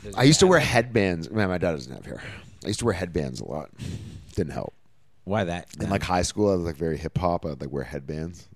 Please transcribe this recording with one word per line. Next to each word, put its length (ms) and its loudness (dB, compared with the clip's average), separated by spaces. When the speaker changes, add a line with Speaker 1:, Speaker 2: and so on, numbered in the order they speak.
Speaker 1:
does 120 -12
Speaker 2:
I 60 0
Speaker 1:
your 60 8
Speaker 2:
used 140 8
to 40 10
Speaker 1:
dad 40 8
Speaker 2:
wear 100 8
Speaker 1:
have 100 2
Speaker 2:
headbands. 640 2
Man, 180 2
my 80 0
dad 140 0
doesn't 220 -6
have 120 -14
hair. 160 -10
I 40 -6
used 120 -2
to 60 -4
wear 80 2
headbands 460 -4
a 60 -10
lot. 260 -8
Didn't 180 -2
help. 220 -8
Speaker 1:
Why 220 0
that? 220 -6
Speaker 2:
In, 100 -4
like, 140 0
high 180 2
school, 300 2
I 40 4
was, 100 -2
like, 100 -4
very 220 -2
hip 200 -6
hop. 280 0
I'd, 160 -6
like, 100 -8
wear 120 -4
headbands, 720 -8